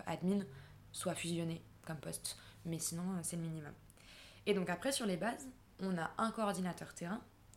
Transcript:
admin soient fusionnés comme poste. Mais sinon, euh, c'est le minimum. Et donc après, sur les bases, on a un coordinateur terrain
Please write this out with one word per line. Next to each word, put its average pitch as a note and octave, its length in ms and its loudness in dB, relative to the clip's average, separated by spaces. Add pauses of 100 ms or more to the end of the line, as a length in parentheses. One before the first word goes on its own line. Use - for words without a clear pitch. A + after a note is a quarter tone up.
admin F3+ 360 4 (500)
soient - 240 0
fusionnés E3 480 0 (220)
comme D#3+ 120 -2
poste. - 400 -4 (280)
Mais E3 120 0
sinon, E3+ 260 -2 (100)
euh, F3+ 100 2
c'est E3+ 120 0
le E3+ 60 0
minimum. D#3+ 320 -4 (720)
Et G#3 80 8
donc F3+ 160 4
après, F3+ 220 2
sur B3+ 160 2
les F#3 100 4
bases, B3 300 0 (320)
on F#3 180 2
a E3 200 2
un A3 140 4
coordinateur F3+ 640 0
terrain F3+ 280 -4 (360)